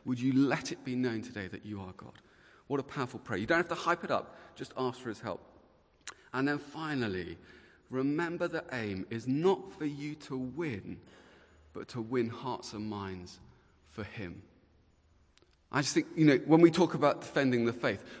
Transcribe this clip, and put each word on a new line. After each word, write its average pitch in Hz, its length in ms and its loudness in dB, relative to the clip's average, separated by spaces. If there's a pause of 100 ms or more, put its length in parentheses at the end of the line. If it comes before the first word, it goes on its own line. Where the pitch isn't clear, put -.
Would 123 120 0
you 131 140 2
let 139 400 4
it - 120 -12
be 127 120 -4
known 120 240 0
today 101 280 -8
that 98 180 -12
you 101 160 -8
are 92 160 -12
God?" - 160 -18 (520)
What 139 140 -2
a - 20 -10
powerful 131 380 -8
prayer. 98 180 -4
You 107 80 -2
don't 165 120 4
have 170 100 0
to 170 60 -4
hype 170 300 0
it - 60 -8
up, - 460 -4
just - 220 -12
ask 127 220 -2
for 120 100 -6
his 101 100 -10
help. 98 220 -6 (920)
And 131 160 0
then 147 100 0
finally, 120 800 -4 (520)
remember 165 560 0
the 165 260 -4
aim 104 360 -2
is 113 180 -6
not 160 460 4
for 151 140 -6
you 147 280 -6
to 147 220 -10
win, 123 640 -6 (720)
but - 160 -12
to 120 140 -8
win 117 260 0
hearts 117 460 -8
and 107 120 -6
minds 95 540 -8 (460)
for - 180 -10
him. 98 380 -10 (1300)
I 139 80 2
just 135 140 -2
think, 156 200 2
you 156 120 6
know, 139 180 10
when 160 160 8
we 170 100 12
talk 170 220 4
about 143 300 2
defending 123 420 2
the 117 80 2
faith, 117 320 -2 (160)